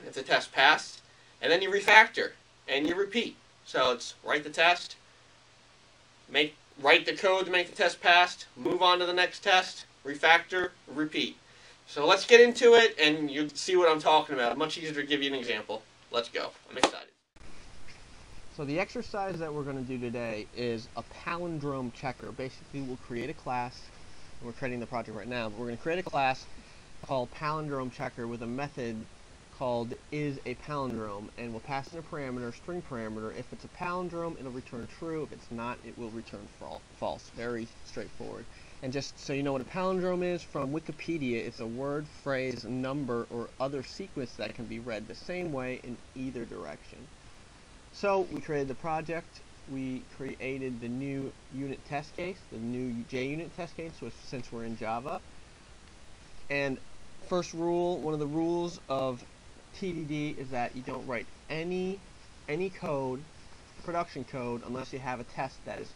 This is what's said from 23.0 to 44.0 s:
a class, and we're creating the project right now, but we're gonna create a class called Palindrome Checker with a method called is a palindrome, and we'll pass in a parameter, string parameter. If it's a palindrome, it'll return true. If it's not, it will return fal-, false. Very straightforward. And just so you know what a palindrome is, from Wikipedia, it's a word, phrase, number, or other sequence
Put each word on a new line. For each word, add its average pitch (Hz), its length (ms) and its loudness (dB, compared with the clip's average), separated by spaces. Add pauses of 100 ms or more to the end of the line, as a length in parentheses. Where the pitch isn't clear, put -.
a - 20 -6
class, 123 480 -6 (580)
and 123 80 -8
we're 117 60 -8
creating 123 260 -4
the 117 80 -4
project 110 300 -6
right 101 100 -8
now, 120 220 -2
but 104 100 -8
we're 120 100 -4
gonna 117 100 -6
create 165 220 0
a - 20 -6
class 135 420 0 (600)
called 127 260 -2
Palindrome 151 580 -2
Checker 127 360 -6
with 117 160 -6
a 117 40 -6
method 123 480 -4 (640)
called 120 360 -2 (180)
is 147 320 -2
a 123 120 -4
palindrome, 110 840 -6
and 117 120 -8
we'll 110 100 -8
pass 135 340 -6
in 165 40 -8
a 156 40 -10
parameter, 123 520 -6
string 175 360 -8
parameter. 110 480 -6
If 123 160 -12
it's - 100 -16
a 160 40 -14
palindrome, 175 720 -6
it'll 127 140 -8
return 123 340 -10 (120)
true. 160 240 -4
If - 100 -8
it's - 180 -16
not, 120 360 -6
it 113 100 -12
will 117 140 -8
return 110 360 -10 (140)
fal-, - 220 -10 (180)
false. - 340 -6
Very 117 320 -4 (200)
straightforward. 110 580 -8 (380)
And 131 100 -4
just 139 260 -6
so - 140 -6
you 139 100 0
know 143 100 0
what 135 100 -2
a - 20 -6
palindrome 185 580 0
is, 175 200 -2
from 139 320 -4
Wikipedia, 147 600 -2
it's 113 240 -4
a 113 60 -6
word, 139 380 -4 (180)
phrase, 131 440 -2
number, 127 640 -2
or 117 180 -6 (100)
other 139 240 -2
sequence 147 500 -8